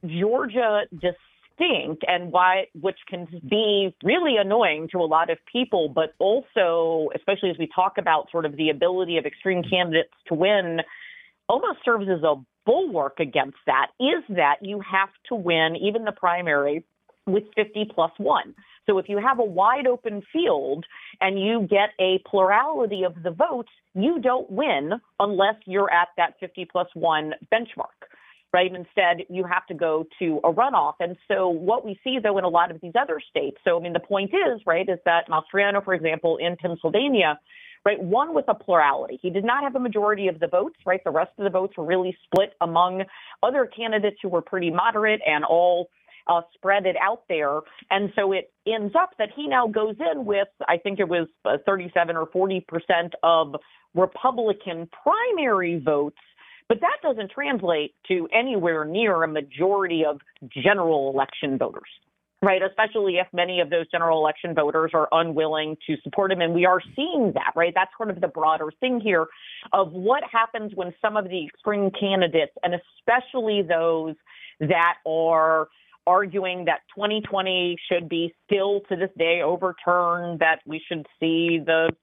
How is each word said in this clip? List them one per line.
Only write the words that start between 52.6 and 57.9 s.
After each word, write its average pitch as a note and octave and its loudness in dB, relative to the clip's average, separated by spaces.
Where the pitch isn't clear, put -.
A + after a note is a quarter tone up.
percent E3+ -2
of D#3+ 4
Republican G3 0
primary C#4+ 2
votes, D3 0
but A#3 2
that C5 2
doesn't A3 -2
translate F#3 -2